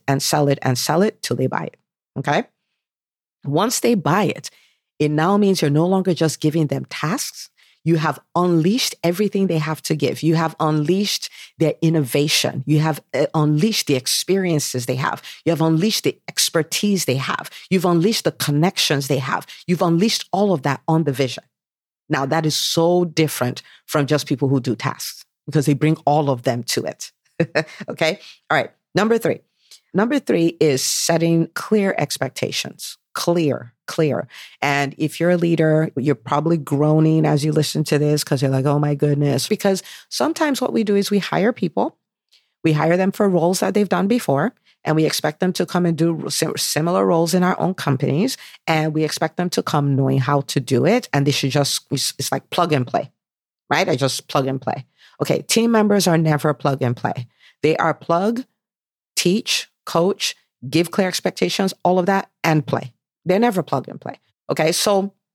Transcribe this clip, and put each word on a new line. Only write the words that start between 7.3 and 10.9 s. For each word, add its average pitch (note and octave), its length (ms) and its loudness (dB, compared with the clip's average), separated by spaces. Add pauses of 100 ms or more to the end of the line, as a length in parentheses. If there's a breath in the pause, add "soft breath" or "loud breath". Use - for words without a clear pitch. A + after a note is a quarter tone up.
You E3 140 2
have D3+ 240 -2 (140)
unleashed F3+ 680 2
everything G3 440 0
they E3+ 100 0
have D#3 240 -4
to - 140 -2
give. C#3+ 280 -2
You D#3+ 120 4
have D#3+ 260 0
unleashed D#3 680 0 (280 loud breath)